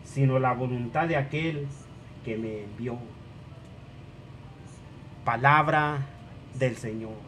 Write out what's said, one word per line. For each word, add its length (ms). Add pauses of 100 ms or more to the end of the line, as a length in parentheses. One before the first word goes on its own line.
sino 360
la 120
voluntad 560
de 80
aquel 520 (580)
que 120
me 260
envió. 340 (2250)
Palabra 840 (480)
del 200
Señor. 400 (120)